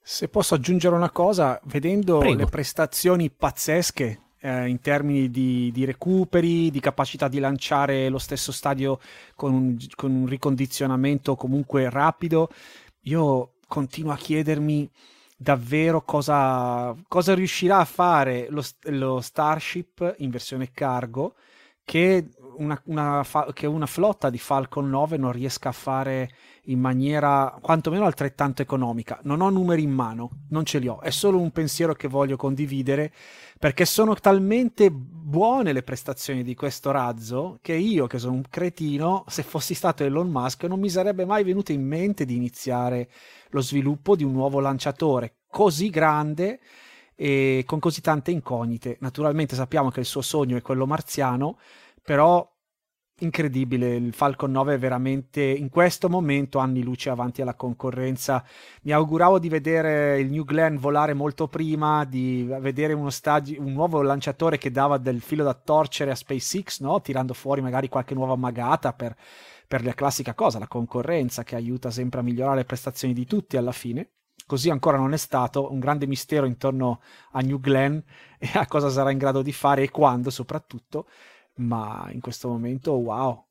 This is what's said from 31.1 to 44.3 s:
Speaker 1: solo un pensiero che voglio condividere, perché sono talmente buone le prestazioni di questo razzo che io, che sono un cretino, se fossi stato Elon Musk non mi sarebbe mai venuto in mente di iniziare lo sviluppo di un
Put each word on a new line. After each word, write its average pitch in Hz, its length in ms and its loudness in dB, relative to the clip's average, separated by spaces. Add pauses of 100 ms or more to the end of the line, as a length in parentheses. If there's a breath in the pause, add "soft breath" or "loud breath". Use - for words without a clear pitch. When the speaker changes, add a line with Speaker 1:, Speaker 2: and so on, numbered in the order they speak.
Speaker 1:
solo 190 280 4
un 170 120 2
pensiero 160 440 0
che - 140 -6
voglio 135 280 0
condividere, 139 760 -2 (460 loud breath)
perché 156 260 2
sono 214 300 4
talmente 202 760 6
buone 165 840 0
le 131 100 0
prestazioni 131 600 -6
di 120 120 -6
questo 139 360 -4
razzo 123 720 -2
che 170 120 -4
io, 170 320 2
che 123 120 -6
sono 123 160 -4
un 131 140 -4
cretino, 165 800 -2
se - 140 -6
fossi 160 320 -6
stato 160 300 0
Elon 156 260 0
Musk 131 340 -4
non 185 160 -2
mi 202 100 0
sarebbe 185 340 0
mai 202 200 2
venuto 185 280 0
in 139 140 -2
mente 170 380 -2
di 123 120 -2
iniziare 123 720 -2 (420 loud breath)
lo 143 100 -2
sviluppo 143 560 2
di 151 80 0
un 135 80 0